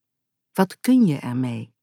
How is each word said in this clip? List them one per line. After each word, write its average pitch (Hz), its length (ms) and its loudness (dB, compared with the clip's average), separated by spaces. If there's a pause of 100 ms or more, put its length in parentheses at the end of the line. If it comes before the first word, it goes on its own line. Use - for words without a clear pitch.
(540)
Wat 190 260 -2
kun 247 260 4
je 147 120 0
ermee? 123 640 -6